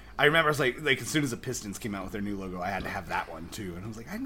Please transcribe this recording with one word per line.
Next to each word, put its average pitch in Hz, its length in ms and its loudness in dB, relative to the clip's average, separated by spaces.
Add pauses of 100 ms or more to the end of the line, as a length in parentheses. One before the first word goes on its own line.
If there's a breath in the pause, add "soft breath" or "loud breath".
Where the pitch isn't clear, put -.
(180 loud breath)
I 135 80 6
remember 156 240 8
I - 20 4
was 143 80 2
like, 127 220 2
like, 135 200 4
as 120 60 -6
soon 151 160 4
as 131 80 0
the 117 60 -4
Pistons 107 420 -6
came 104 160 -4
out 95 80 -6
with 95 100 -8
their 104 80 -2
new 101 160 -2
logo, 92 240 -6
I 90 80 -2
had 92 140 -2
to 92 60 -4
have 92 200 -4
that 87 220 -2
one 80 180 -10
too. 95 260 -8
And 90 80 -8
I 110 40 -8
was 110 100 -8
like, 117 160 -12
"I 214 120 -6